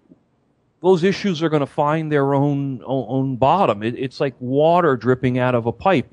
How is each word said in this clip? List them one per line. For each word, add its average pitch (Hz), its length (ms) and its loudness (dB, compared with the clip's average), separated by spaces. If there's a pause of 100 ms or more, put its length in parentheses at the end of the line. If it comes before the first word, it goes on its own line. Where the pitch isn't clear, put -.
(800)
those 175 220 4
issues 185 400 0
are 165 60 0
gonna 147 180 0
find 151 440 -2
their 143 240 0
own, 139 520 -2
o-, 123 220 -4
own 135 280 -2
bottom. 131 460 2
It, 113 160 -4
it's 131 220 -8
like 143 180 -4
water 147 580 2
dripping 127 420 0
out 127 160 0
of 117 120 0
a 117 60 -2
pipe. 180 400 0